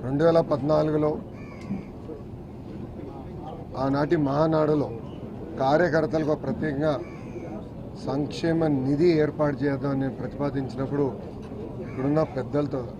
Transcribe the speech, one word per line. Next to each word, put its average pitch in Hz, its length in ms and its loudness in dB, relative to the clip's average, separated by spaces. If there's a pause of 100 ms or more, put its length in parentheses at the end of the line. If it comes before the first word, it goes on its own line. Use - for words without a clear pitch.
రెండు 139 200 2
వేల 165 180 8
పద్నాలుగులో 151 720 4 (2750)
ఆనాటి 139 400 2
మహానాడులో 151 720 4 (720)
కార్యకర్తలకు 156 760 4
ప్రత్యేకంగా 143 640 0 (1040)
సంక్షేమ 160 640 0
నిధి 143 420 4 (100)
ఏర్పాటు 147 440 2
చేద్దామని 139 360 0
నేను 135 140 0
ప్రతిపాదించినప్పుడు, 135 1000 -2 (680)
ఇక్కడున్న 143 420 2
పెద్దలతో 131 640 -2 (120)